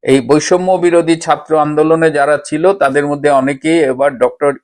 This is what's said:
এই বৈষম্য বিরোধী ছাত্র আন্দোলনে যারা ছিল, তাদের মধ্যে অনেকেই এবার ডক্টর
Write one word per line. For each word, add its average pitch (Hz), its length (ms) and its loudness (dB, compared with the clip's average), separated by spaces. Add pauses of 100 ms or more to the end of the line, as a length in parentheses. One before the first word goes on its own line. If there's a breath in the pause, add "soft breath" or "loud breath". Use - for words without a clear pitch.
এই 135 200 2
বৈষম্য 156 500 0
বিরোধী 170 440 2
ছাত্র 156 420 -2
আন্দোলনে 156 540 2
যারা 143 340 0
ছিল, 165 280 0
তাদের 143 340 0
মধ্যে 147 220 -2
অনেকেই 143 500 0
এবার 135 380 0
ডক্টর 123 360 -2 (100)